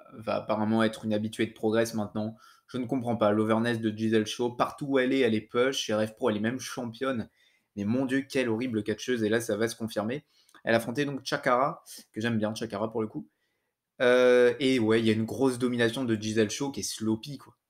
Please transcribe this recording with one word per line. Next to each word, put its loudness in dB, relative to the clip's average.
va -4
apparemment 0
être 0
une -2
habituée -2
de -6
Progress 0
maintenant. -6
Je -10
ne -6
comprends -2
pas. 4
L'overness 2
de -2
Giselle 2
Shaw, -4
partout -4
où 2
elle 2
est, 2
elle 2
est -2
push. 0
Chez -4
Rev -2
Pro, 0
elle 0
est -6
même -4
championne. -6
Mais -4
mon 0
Dieu, -2
quelle -2
horrible -2
catcheuse. -2
Et 2
là, 2
ça -2
va 0
se -10
confirmer. -6
Elle 4
affrontait -2
donc -6
Chakara, 0
que -8
j'aime 0
bien, -2
Chakara -4
pour -4
le -4
coup. -12
Euh, 6
et 4
ouais, 4
il 2
y 6
a 6
une 0
grosse 0
domination 0
de 0
Giselle 0
Shaw -6
qui -10
est -6
sloppy, -4
quoi. -20